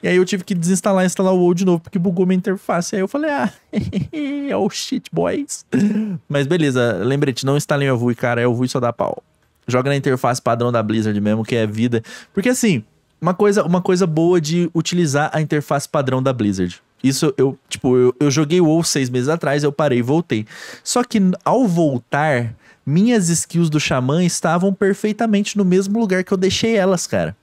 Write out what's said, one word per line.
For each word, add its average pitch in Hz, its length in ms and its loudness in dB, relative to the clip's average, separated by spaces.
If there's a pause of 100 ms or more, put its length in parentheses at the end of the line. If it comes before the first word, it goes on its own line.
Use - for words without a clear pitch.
e 185 60 -2
aí 180 80 4
eu 180 100 4
tive 185 180 -4
que 202 100 -4
desinstalar 185 500 2
e - 20 2
instalar 185 260 0
o 185 60 4
WoW 180 160 4
de 180 100 -2
novo, 175 160 2
porque - 180 -6
bugou 180 280 0
minha 185 100 2
interface. 185 580 -4
Aí 202 60 -2
eu 190 80 -2
falei, 302 220 -2
"Ah, 254 200 -2 (220)
<laughs> 285 880 -4
oh 190 80 0
shit, - 420 -8
boys." 175 540 -4 (640)
Mas 143 180 -2
beleza, 127 560 0
lembrete, 135 440 -2
não 139 100 2
instalem 143 320 0
o 135 40 2
Elvui, 120 220 0
cara, 120 280 -2
Elvui 123 260 0
só 135 100 -4
dá 120 140 0
pau. - 300 -4 (440)
Joga 123 220 0
na 143 80 0
interface 131 460 0
padrão 120 280 0
da 120 120 0
Blizzard 107 360 0
mesmo, 107 280 0
que 123 100 -2
é 110 100 0
vida. 113 360 -2 (320)
Porque 202 160 0
assim, 208 340 0 (340)
uma 175 140 0
coisa, 202 320 2
uma 180 160 2
coisa 185 260 0
boa 165 320 2
de 170 360 0
utilizar 156 580 0
a 156 80 -2
interface 147 480 -2
padrão 131 340 -2
da 135 100 0
Blizzard. 98 500 -2 (200)
Isso 135 340 0
eu, 131 220 0 (100)
tipo, 127 280 0
eu, 123 220 4
eu 147 120 2
joguei 156 300 2
WoW 165 220 4
seis 139 260 -2
meses 123 200 -2
atrás, 147 340 0
eu 147 100 0
parei 143 280 0
e - 20 0
voltei. 120 440 -2 (360)
Só 247 220 -2
que 233 140 -2
n-, 185 260 2
ao 226 220 2
voltar, 143 880 0 (300)
minhas 190 440 2
skills 170 420 0
do 151 80 0
Xamã 143 460 0
estavam 175 500 0
perfeitamente 202 840 0
no 202 80 2
mesmo 190 360 2
lugar 185 240 0
que - 80 -4
eu 196 60 0
deixei 226 380 0
elas, 185 300 0
cara. 87 360 -2